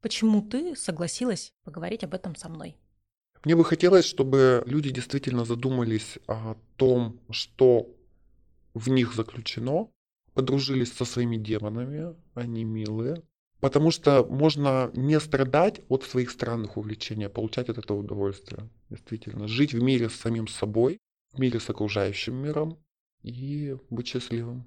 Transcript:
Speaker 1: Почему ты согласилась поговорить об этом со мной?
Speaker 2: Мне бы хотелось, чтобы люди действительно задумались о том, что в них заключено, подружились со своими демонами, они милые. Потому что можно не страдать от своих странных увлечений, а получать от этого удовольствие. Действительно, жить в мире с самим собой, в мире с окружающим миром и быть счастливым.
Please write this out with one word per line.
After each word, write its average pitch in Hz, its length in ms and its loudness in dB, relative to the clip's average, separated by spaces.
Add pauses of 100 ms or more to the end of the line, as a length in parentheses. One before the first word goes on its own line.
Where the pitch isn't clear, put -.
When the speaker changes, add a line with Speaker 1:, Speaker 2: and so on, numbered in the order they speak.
Speaker 1:
Почему 214 400 2
ты 269 340 -4
согласилась 175 720 -4 (140)
поговорить 165 400 -8
об 151 100 -8
этом 185 220 -8
со - 120 -16
мной? 156 280 -14 (680)
Speaker 2:
Мне 165 120 6
бы 165 80 8
хотелось, 180 400 6
чтобы 131 640 6
люди 143 240 -2
действительно 127 540 -4
задумались 120 760 -2 (100)
о 110 260 -6 (220)
том, 123 420 4 (120)
что 120 560 4 (880)
в 117 140 -6
них 127 260 2
заключено, 120 760 -4 (460)
подружились 131 580 0
со - 120 -4
своими 120 320 -2
демонами, 113 760 -6 (200)
они 117 300 -6
милые. 110 580 -4 (380)
Потому 143 300 4
что 139 340 4
можно 139 680 2
не 147 260 2
страдать 156 680 2
от 135 160 0
своих 123 260 -2
странных 117 460 -6
увлечений, 107 500 -6
а 101 40 -8
получать 110 380 -4
от 113 100 -6
этого 104 200 -4
удовольствие. 101 680 -6 (220)
Действительно, - 580 -10
жить 123 260 0
в 117 80 0
мире 123 260 2
с 117 60 -8
самим 113 340 -4
собой, 113 500 0 (360)
в - 60 -10
мире 123 200 0
с - 100 -12
окружающим 104 640 -4
миром 151 420 -6 (440)
и 135 540 -8 (140)
быть 120 180 -6
счастливым. 120 580 -6